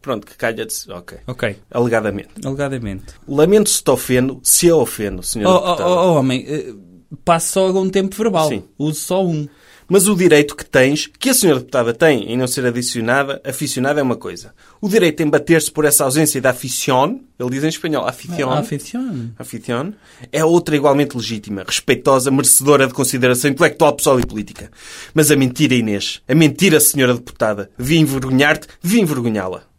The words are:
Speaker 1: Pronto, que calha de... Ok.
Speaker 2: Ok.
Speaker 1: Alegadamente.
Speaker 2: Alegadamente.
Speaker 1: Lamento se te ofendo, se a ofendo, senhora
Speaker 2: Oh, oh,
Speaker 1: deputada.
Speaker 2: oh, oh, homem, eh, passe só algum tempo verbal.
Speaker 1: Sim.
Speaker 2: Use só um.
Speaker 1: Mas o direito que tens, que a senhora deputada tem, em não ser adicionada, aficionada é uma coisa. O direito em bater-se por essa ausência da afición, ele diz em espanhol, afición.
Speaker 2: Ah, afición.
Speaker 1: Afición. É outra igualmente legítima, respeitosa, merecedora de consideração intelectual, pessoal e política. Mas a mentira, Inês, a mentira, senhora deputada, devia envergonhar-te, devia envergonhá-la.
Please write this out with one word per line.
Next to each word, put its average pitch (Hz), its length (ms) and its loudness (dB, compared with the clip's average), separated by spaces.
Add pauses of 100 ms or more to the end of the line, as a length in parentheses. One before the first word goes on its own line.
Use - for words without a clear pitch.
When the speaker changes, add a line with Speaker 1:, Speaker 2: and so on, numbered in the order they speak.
Speaker 1:
Pronto, 113 260 -8
que - 80 -20
calha 113 300 -4
de... - 80 -12 (160)
Ok. 90 280 -16 (100)
Speaker 2:
Ok. 113 280 -6 (160)
Speaker 1:
Alegadamente. 113 580 -2 (140)
Speaker 2:
Alegadamente. 135 640 -8 (200)
Speaker 1:
Lamento 175 440 4
se - 120 -2
te - 80 0
ofendo, 127 540 0
se - 260 4
a 170 60 6
ofendo, 101 480 -2
senhora 113 260 -2
Speaker 2:
Oh, 185 80 6
oh, - 120 0
Speaker 1:
deputada. 175 200 0
Speaker 2:
oh, 180 200 2
oh, 170 100 2
homem, 131 260 -2
eh, 135 280 -8 (500)
passe 165 300 0
só 190 120 2
algum 190 240 0
tempo 190 280 -2
verbal. 175 320 0
Speaker 1:
Sim. 104 140 -4 (140)
Speaker 2:
Use 151 220 -4
só 190 260 -2
um. 151 220 -4 (460)
Speaker 1:
Mas 190 140 4
o 208 80 2
direito 151 400 4
que - 80 -16
tens, 139 420 2 (140)
que 269 100 0
a 262 40 2
senhora 165 260 2
deputada 120 340 -2
tem, 139 380 2
em 123 60 -2
não 127 100 0
ser 127 180 -4
adicionada, 123 760 -2
aficionada 139 560 -4
é 143 40 0
uma 123 120 0
coisa. - 380 -14 (260)
O 208 80 -4
direito 180 340 2
em 151 80 0
bater-se 156 400 2
por 156 140 -4
essa 143 220 2
ausência 147 340 0
da 127 120 2
afición, 135 640 -2 (200)
ele 123 120 -6
diz 135 160 -4
em - 20 2
espanhol, 156 400 -4
afición. 139 460 -6
Speaker 2:
Ah, 151 60 0
afición. 151 800 -8
Speaker 1:
Afición. 123 580 -8 (360)
É 156 140 0
outra 165 320 2
igualmente 139 400 2
legítima, 104 500 -8
respeitosa, 135 640 0
merecedora 135 560 4
de 123 60 -8
consideração 127 580 0
intelectual, 147 420 2
pessoal 139 240 2
e 120 80 0
política. - 460 -12 (420)
Mas 151 160 2
a 147 60 6
mentira, 131 400 2
Inês, 107 500 -2
a - 80 -2
mentira, 160 460 4
senhora 127 340 2
deputada, 107 640 -4
devia 143 220 0
envergonhar-te, 135 720 0 (120)
devia 214 200 2
envergonhá-la. 113 600 -2 (160)